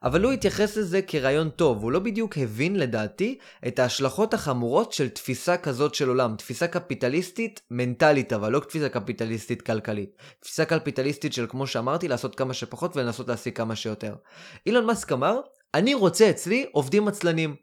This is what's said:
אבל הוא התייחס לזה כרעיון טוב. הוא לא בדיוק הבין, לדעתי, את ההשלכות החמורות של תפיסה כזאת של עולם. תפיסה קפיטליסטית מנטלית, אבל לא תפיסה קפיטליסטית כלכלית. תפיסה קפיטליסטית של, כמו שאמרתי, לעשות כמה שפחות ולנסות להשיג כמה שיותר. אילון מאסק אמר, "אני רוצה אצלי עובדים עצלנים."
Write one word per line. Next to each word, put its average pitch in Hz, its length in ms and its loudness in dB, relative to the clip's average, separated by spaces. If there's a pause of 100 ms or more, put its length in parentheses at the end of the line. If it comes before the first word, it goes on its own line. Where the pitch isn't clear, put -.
אבל 147 200 2
הוא 262 80 4
התייחס 208 460 0
לזה 190 240 0
כרעיון 151 480 0
טוב. 127 340 2
הוא 117 80 0
לא 170 80 2
בדיוק 214 380 -2
הבין, 131 380 0
לדעתי, 135 640 -2 (300)
את 110 120 -4
ההשלכות 135 540 2
החמורות 139 600 0
של 135 160 0
תפיסה 151 480 -2
כזאת 147 380 0
של 135 140 2
עולם. 123 260 2
תפיסה 139 320 -4
קפיטליסטית 175 920 -2 (100)
מנטלית, 123 600 4
אבל 107 180 0
לא 139 80 4
תפיסה 147 300 -2
קפיטליסטית 113 720 -4
כלכלית. 107 560 -4 (220)
תפיסה - 260 -2
קפיטליסטית 147 680 -2
של, 120 160 -2
כמו 131 180 -6
שאמרתי, 135 400 -2
לעשות 123 280 -2
כמה 131 180 -2
שפחות 151 440 -6
ולנסות 120 300 -4
להשיג 117 280 -4
כמה 110 200 -2
שיותר. 107 400 -6 (500)
אילון 226 200 4
מאסק 226 260 -2
אמר, 156 280 2 (340)
"אני 214 200 4
רוצה 208 360 6
אצלי 220 420 0
עובדים 147 360 2
עצלנים." 165 560 0